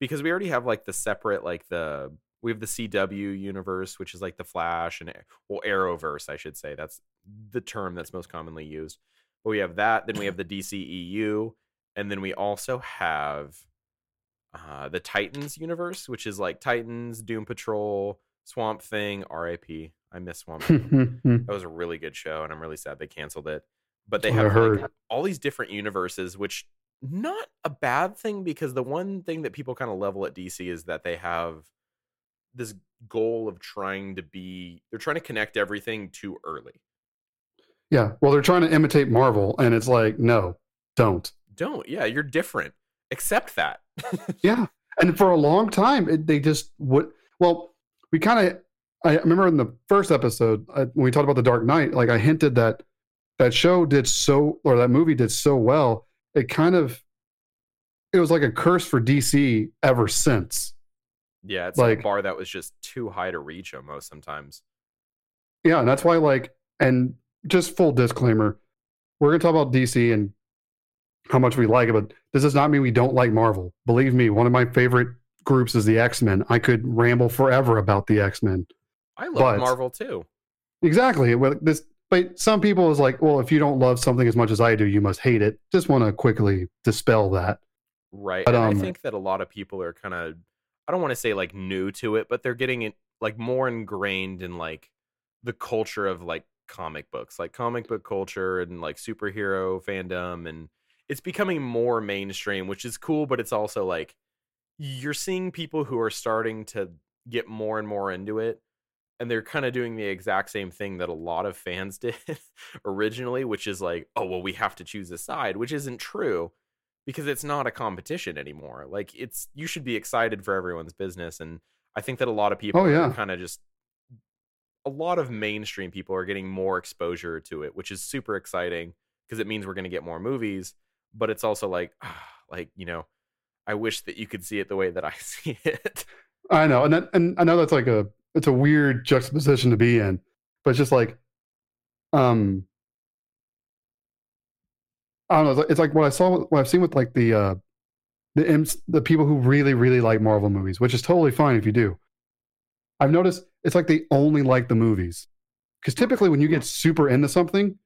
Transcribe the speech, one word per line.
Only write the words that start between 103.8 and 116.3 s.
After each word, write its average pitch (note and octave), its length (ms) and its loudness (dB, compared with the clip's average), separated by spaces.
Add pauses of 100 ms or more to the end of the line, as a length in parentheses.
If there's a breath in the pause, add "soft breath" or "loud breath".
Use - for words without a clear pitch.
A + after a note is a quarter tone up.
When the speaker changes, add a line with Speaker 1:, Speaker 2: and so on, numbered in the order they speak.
Speaker 1:
like, E2 300 -6 (640)
you're C#3 360 -10
seeing F#3 380 -6
people D#3 320 -8
who C3 140 -6
are A2+ 120 -2
starting A2 540 -6
to F#2+ 260 -10 (380)
get A#2 200 -6
more A2 300 -8
and G#2+ 80 -8
more G2+ 240 -6
into G2+ 280 -8
it, A2 240 -6 (580)
and A#2+ 100 -8
they're A2+ 120 -4
kinda C3+ 280 -6
doing A#2+ 260 -6
the G#2+ 80 -8
exact G2 460 -4
same G2 200 -10
thing G2 280 -12
that F2 100 -6
a E2+ 60 -6
lot E2+ 320 -8
of F#2 100 -8
fans F#2+ 420 -12
<laughs> - 0 -
did A#2 160 -8 (680 loud breath)
originally, A#2 600 -6
which G#2+ 220 -8
is F#2+ 140 -8
like, F2 360 -6
"Oh, G#2 100 -6
well, F2+ 160 -8
we F#2+ 120 -6
have G2+ 220 -6
to F2+ 80 -20
choose F2+ 280 -14
a E2+ 60 -14
side," B2+ 380 -8
which A#2+ 160 -8
isn't C#3 260 -10
true, G2+ 540 -6 (540)